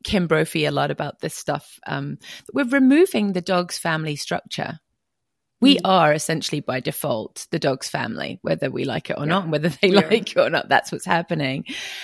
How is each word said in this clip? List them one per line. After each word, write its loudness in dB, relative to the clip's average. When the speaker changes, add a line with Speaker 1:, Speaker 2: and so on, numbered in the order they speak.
Speaker 1:
Kim 0
Brophy 0
a 0
lot 0
about -8
this -8
stuff. -8
Um, -6
we're 2
removing 4
the -2
dog's -2
family -2
structure. -8
We 8
Speaker 2:
Mm. -2
Speaker 1:
are 6
essentially -4
by -4
default -6
the -2
dog's -2
family, -6
whether -2
we -4
like -4
it -4
or -4
Speaker 2:
Yeah. -2
Speaker 1:
not, 2
and -4
whether 0
they 0
Speaker 2:
We 6
are. 10
Speaker 1:
<laughs> -6
like 2
it 0
or 4
not, -2
that's 4
what's -8
happening. -2